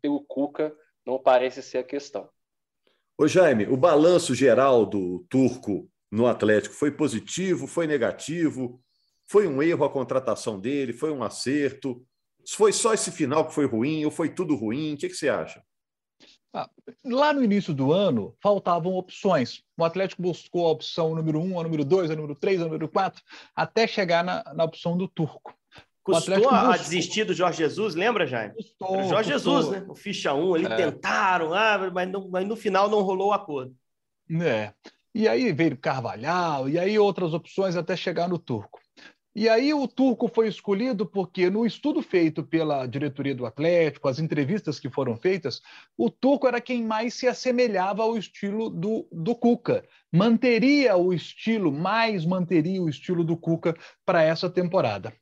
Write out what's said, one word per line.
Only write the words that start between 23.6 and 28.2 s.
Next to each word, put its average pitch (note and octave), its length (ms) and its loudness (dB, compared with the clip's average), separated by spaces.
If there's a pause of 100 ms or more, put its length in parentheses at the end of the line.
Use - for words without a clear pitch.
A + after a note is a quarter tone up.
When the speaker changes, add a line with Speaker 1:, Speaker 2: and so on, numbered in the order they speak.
Speaker 3:
chegar E3+ 360 0
na, F3+ 300 -4
na D#3+ 120 0
opção E3+ 300 -4
do F3+ 140 -2
Turco. - 460 -8 (520)
Speaker 4:
Custou F3+ 280 2
Speaker 3:
Atlético A#3+ 200 6
Speaker 4:
a, A3 60 6
a B3+ 80 2
Speaker 3:
buscou. F3+ 160 2
Speaker 4:
desistir F3+ 400 -2
do F3+ 100 -2
Jorge E3 240 0
Jesus, E3 360 -2
lembra, G3 320 0